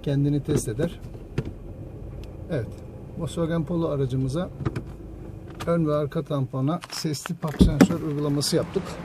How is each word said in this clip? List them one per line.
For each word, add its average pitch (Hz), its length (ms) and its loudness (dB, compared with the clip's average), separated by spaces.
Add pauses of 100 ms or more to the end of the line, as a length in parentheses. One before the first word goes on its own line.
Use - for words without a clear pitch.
Kendini 143 400 2
test - 240 2
eder. 127 320 0 (1500)
Evet, 117 160 0 (500)
Volkswagen 165 480 0
Polo 165 220 0
aracımıza 135 600 0 (1200)
ön 170 200 4
ve 147 80 4
arka 151 280 0
tampona 139 560 0 (120)
sesli 160 440 -2
park 160 260 2
sensör 160 400 8
uygulaması 147 540 2
yaptık. 180 280 2 (220)